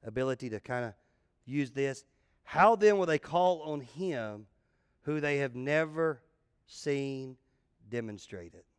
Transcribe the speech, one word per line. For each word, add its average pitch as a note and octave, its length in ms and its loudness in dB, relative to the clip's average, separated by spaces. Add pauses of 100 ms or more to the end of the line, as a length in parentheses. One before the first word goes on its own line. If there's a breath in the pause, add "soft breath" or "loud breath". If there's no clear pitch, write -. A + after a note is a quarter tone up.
ability B2+ 480 -4
to A2 80 -4
kinda A#2+ 340 -4 (520)
use C3+ 260 -2
this? C3+ 340 -4 (380)
"How G3+ 320 6
then G#3 240 6
will F3+ 80 2
they D#3 100 2
call F3 460 2
on D3+ 180 -4
him A#2 640 -6 (560)
who D3+ 180 -2
they C#3+ 180 0
have C3+ 180 -2
never D3+ 680 0 (460)
seen C3+ 680 -4 (540)
demonstrated? G2+ 720 -10 (160)